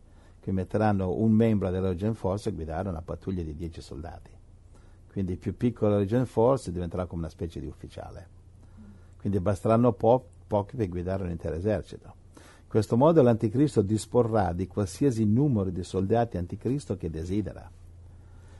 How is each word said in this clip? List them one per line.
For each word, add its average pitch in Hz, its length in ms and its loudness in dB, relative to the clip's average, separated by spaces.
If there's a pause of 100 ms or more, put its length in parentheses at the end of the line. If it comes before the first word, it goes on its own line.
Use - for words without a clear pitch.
(400)
Qui - 120 -6
metteranno 95 600 0
un 110 200 2
membro 110 360 4
dell'Eurogen 92 460 -2
Force 107 340 -4
a 107 40 -2
guidare 82 360 -6
una 82 140 -6
pattuglia 87 400 -6
di 78 120 -8
dieci 82 260 -10
soldati. - 500 -14 (800)
Quindi 95 220 -4
il 90 60 -6
più 92 180 -6
piccolo 110 380 2
Eurogen 101 300 2
Force 120 460 2
diventerà 87 360 -4
come 85 160 -8
una 78 80 -8
specie 85 280 -10
di - 80 -10
ufficiale. - 640 -16 (880)
Quindi 101 220 -2
basteranno 110 520 2
po-, 117 320 4 (220)
pochi 101 300 -2
per 101 120 0
guidare 90 360 -4
un 87 60 -4
intero 80 260 -6
esercito. 92 580 -4 (220)
In - 320 -20
questo 117 280 2
modo 156 260 8
l'anticristo 117 600 4
disporrà 107 680 2
di 90 140 -2
qualsiasi 113 580 0
numero 107 460 2
di 90 120 -6
soldati 104 540 0
anticristo 104 600 -4
che 90 140 -6
desidera, 82 600 -6 (880)